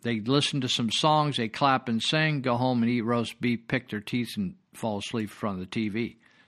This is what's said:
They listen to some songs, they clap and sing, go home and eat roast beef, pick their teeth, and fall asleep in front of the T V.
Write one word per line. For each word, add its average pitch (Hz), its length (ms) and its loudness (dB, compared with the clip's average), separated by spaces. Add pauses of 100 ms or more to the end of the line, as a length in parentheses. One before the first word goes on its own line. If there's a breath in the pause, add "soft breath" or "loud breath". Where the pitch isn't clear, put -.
They 117 180 -2
listen 139 420 2
to 127 60 0
some 117 240 0
songs, 151 460 2
they 117 100 -2
clap 131 400 2
and 113 160 0
sing, 156 380 2
go 123 160 0
home 123 260 2
and 117 80 4
eat 120 100 2
roast 117 380 0
beef, 120 300 -2
pick 131 200 -2
their 107 120 -6
teeth, 120 340 -4
and 95 200 -2 (180)
fall 107 240 -4
asleep 107 320 -4
in - 60 -18
front 101 200 -4
of 92 60 -6
the 92 100 -10
T 113 160 -2
V. 104 300 -4 (300 soft breath)